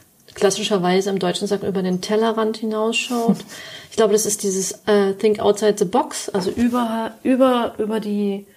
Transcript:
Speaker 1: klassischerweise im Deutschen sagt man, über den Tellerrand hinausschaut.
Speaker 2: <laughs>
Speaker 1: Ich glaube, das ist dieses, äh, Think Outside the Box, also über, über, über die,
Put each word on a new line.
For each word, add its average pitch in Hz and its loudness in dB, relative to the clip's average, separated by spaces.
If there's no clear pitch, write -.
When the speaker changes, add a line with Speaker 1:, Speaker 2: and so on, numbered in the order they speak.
Speaker 1:
klassischerweise 196 0
im 196 -2
Deutschen 180 -2
sagt 196 -2
man, 202 -4
über 190 -2
den 185 0
Tellerrand 220 0
hinausschaut. 233 0
Speaker 2:
<laughs> - -16
Speaker 1:
Ich - 0
glaube, 214 4
das 214 2
ist 208 -4
dieses, 190 -4
äh, 202 4
Think 208 0
Outside 208 2
the 208 0
Box, 254 -2
also 190 -2
über, 226 -2
über, 247 2
über 220 -2
die, 202 -2